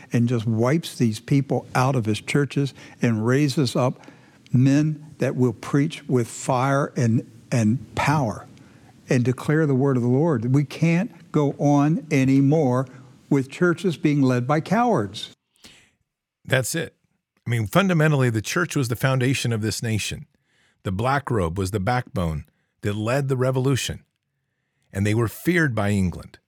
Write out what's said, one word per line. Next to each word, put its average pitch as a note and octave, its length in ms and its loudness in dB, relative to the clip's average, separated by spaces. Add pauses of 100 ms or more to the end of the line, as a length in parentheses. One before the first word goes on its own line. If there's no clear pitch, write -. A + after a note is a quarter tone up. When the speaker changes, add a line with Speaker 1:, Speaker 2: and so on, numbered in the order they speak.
(140)
Speaker 1:
and A#2+ 160 2
just A2+ 160 -2
wipes A#2+ 500 0
these A2+ 240 0
people C#3 540 0
out C3+ 220 0
of A2+ 100 -2
his G#2+ 160 -2
churches C#3+ 540 -2 (260)
and A2+ 240 0
raises C3+ 500 2
up B2+ 240 0 (540)
men C#3+ 500 2 (140)
that B2+ 180 -2
will B2+ 180 2
preach - 540 -2
with A#2+ 200 0
fire C#3 680 -2
and, A#2+ 340 0 (220)
and A2+ 320 0 (120)
power C3+ 500 -2 (640)
and B2 160 2
declare D3+ 400 0
the C#3 100 2
word C3+ 220 2
of A#2 60 0
the A#2+ 60 0
Lord. C3 440 2
We D3 100 4
can't E3 680 -2
go C#3+ 260 0
on D3 540 2
anymore C3+ 760 2 (400)
with C3+ 220 2
churches F3 480 0
being D3 240 2
led B2+ 240 2
by D3+ 160 0
cowards. F3 760 -2 (1080)
Speaker 2:
That's - 300 -2
it. - 200 -8 (520)
I - 20 -2
mean, A2+ 160 -2
fundamentally, D#3 640 2
the A2 120 0
church - 340 -4
was C3+ 120 -2
the A#2 80 -4
foundation C3 560 0
of A2 100 -2
this G#2+ 200 -4
nation. A2 460 -4 (560)
The G#2 80 -4
black B2+ 400 -2
robe F2+ 260 -2
was F#2 140 -2
the G#2+ 80 -2
backbone F#2 680 -4 (360)
that G#2 140 -4
led B2 320 -2
the C3+ 80 -2
revolution, B2+ 680 -2 (880)
and G2 100 -2
they G#2 120 2
were A2+ 120 0
feared E3 460 0
by G#2 160 0
England. F2+ 480 -2 (100)